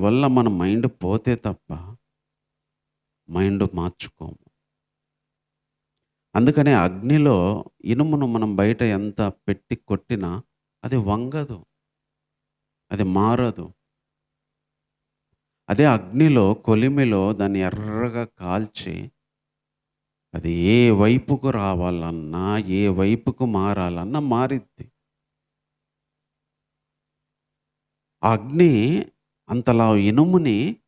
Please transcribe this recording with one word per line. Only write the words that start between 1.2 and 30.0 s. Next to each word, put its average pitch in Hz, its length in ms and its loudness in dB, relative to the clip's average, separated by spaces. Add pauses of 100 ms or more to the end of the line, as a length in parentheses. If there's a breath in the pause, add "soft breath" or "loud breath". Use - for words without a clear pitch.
తప్ప 90 280 -10 (1600)
మైండ్ 98 340 0 (100)
మార్చుకోము. - 640 -10 (2000)
అందుకనే 143 380 4
అగ్నిలో 101 920 2 (260)
ఇనుమును 147 440 0
మనం 110 200 -2
బయట 104 260 0 (180)
ఎంత 104 220 -6 (260)
పెట్టి 104 280 -6
కొట్టినా 98 680 -6 (400)
అది 127 120 -4
వంగదు, 120 720 -4 (1300)
అది 101 120 -2 (140)
మారదు. 110 560 -2 (2000)
అదే 127 160 2 (120)
అగ్నిలో, 110 560 4
కొలిమిలో 110 800 2
దాన్ని 98 260 -2
ఎర్రగా 107 640 -6 (160)
కాల్చి 92 720 -8 (1200)
అది 82 160 -6
ఏ 110 400 4 (100)
వైపుకు 135 480 0
రావాలన్నా, 90 1080 -4
ఏ 98 300 -2
వైపుకు 104 580 -2
మారాలన్నా 98 720 -4
మారిద్ది. 131 680 -4 (3500)
ఆ 113 140 4
అగ్ని 151 340 4 (800)
అంతలా 117 340 2 (220)